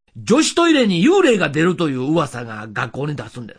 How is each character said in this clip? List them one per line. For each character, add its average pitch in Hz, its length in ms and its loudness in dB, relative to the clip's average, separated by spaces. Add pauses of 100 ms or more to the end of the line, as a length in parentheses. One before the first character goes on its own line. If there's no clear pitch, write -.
(180)
女 196 240 2
子 320 140 0
ト 339 120 4
イ 320 60 4
レ 254 140 4
に 180 160 2
幽 381 180 4
霊 254 160 4
が 170 120 0
出 151 140 0
る 175 120 2
と 165 140 -2
い 135 40 -4
う 127 180 -4
噂 123 320 -2
が 110 240 -12
学 113 240 -8
校 139 160 -8
に 151 80 -6
出 117 140 -12
す - 100 -16
ん 117 60 -12
で - 140 -18